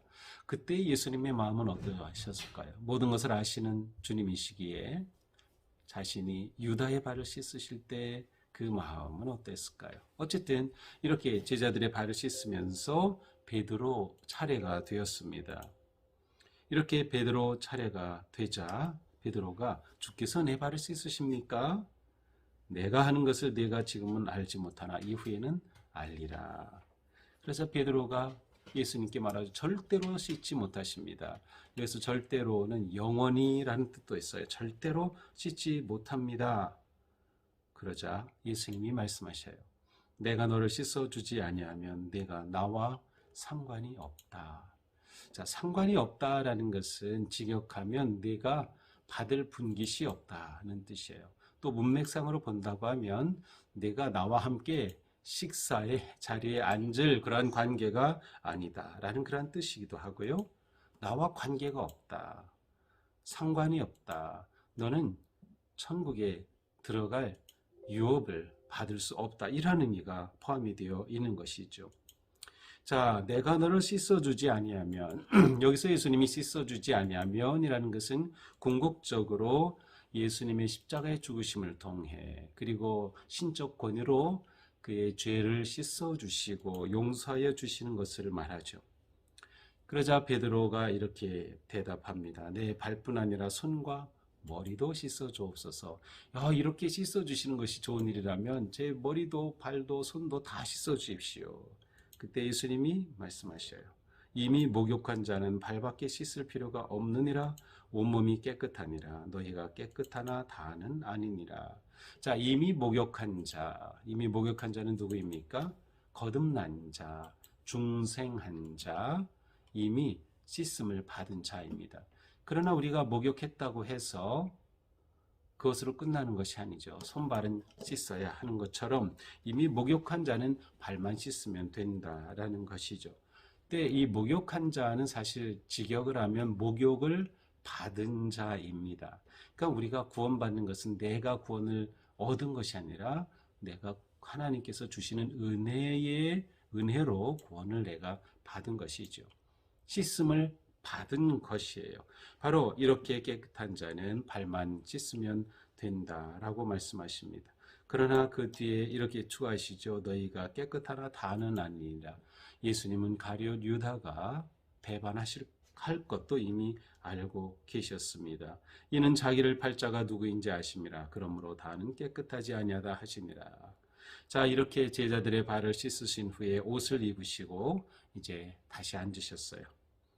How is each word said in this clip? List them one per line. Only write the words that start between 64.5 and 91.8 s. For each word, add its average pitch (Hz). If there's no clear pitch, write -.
너는 120
천국에 107
들어갈 110
유업을 107
받을 104
수 -
없다. 113
이런 156
의미가 92
포함이 117
되어 95
있는 117
것이죠. 92
자, 117
"내가 131
너를 175
씻어주지 143
아니하면", 92
<clears throat> 131
여기서 139
예수님이 135
"씻어주지 131
아니하면"이라는 117
것은 139
궁극적으로 127
예수님의 113
십자가의 151
죽으심을 101
통해 80
그리고 107
신적 160
권위로 135
그의 104
죄를 110
씻어주시고 104
용서하여 127
주시는 120
것을 98
말하죠. 85
그러자 143
베드로가 113
이렇게 98
대답합니다. 87